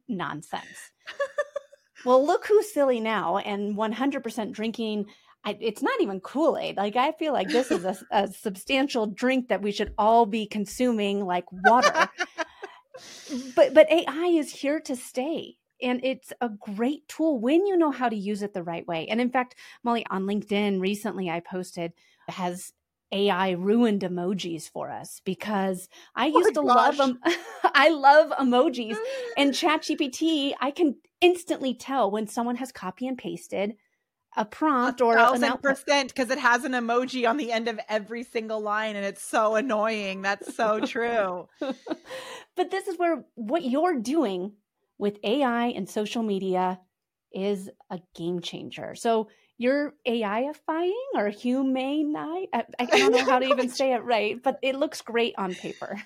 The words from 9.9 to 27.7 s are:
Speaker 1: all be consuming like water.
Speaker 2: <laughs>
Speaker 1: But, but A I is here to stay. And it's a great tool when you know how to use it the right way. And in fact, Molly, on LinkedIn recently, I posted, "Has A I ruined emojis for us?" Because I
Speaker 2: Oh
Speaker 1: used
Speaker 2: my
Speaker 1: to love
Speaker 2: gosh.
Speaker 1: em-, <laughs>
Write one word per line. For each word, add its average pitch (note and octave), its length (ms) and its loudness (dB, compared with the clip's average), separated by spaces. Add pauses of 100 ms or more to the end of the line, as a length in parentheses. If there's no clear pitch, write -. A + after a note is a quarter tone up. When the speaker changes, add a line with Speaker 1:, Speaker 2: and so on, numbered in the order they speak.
Speaker 1:
all A3+ 280 6
be G#3+ 200 -4
consuming G#3 760 0
like F3+ 260 -2
water. C4 640 4
Speaker 2:
<laughs> - 40 -18 (1400)
Speaker 1:
But, C4+ 200 6
but D#4 160 10
A D#4+ 160 4
I D4+ 200 -2
is D#4+ 260 2
here D4 280 -2
to C#4 160 -6
stay. B3+ 600 -6 (240)
And B3 220 0
it's C4 360 -4
a A#3+ 80 -2
great A3 600 -4
tool D#4 300 0
when D4+ 280 2
you F#4+ 100 0
know D#4+ 140 4
how B3 180 -2
to A3 80 -2
use G3+ 260 -4
it G#3 120 -8
the F3+ 80 -6
right E3+ 240 -8
way. E3 220 -4
And A3+ 120 0
in B3 100 0
fact, B3+ 260 -2 (260)
Molly, A#3+ 280 -2
on F#3+ 140 -4
LinkedIn G3+ 560 0
recently, F#3+ 480 -2
I E3+ 120 -2
posted, F3 520 -8 (360)
"Has F3+ 440 -6 (400)
A G3+ 160 2
I F#3+ 220 2
ruined G3+ 520 2
emojis F3+ 680 -4
for C#3+ 200 -8
us?" B2 340 -12
Because F#3+ 640 -2 (260)
I B3+ 140 0
Speaker 2:
Oh D4+ 100 4
Speaker 1:
used F4+ 160 4
Speaker 2:
my - 0 -
Speaker 1:
to D4+ 80 0
love B3+ 360 6
Speaker 2:
gosh. C4+ 100 4
Speaker 1:
em-, B3 140 -2
<laughs> - 520 0